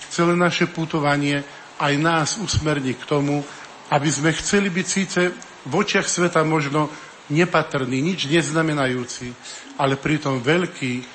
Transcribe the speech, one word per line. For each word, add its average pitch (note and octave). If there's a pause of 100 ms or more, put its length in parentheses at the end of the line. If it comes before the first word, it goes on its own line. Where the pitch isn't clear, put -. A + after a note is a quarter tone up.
(100)
celé F3
naše F3
putovanie C#3+ (340)
aj C#3+
nás D#3+ (140)
usmerní D3
k -
tomu, C#3+ (460)
aby D3
sme D3+
chceli G3+
byť F3
síce F3+ (380)
v B2+
očiach G3+
sveta F3
možno D3+ (400)
nepatrní, C#3+
nič D#3+
neznamenajúci, C#3+ (480)
ale C#3
pritom C#3
veľký C3+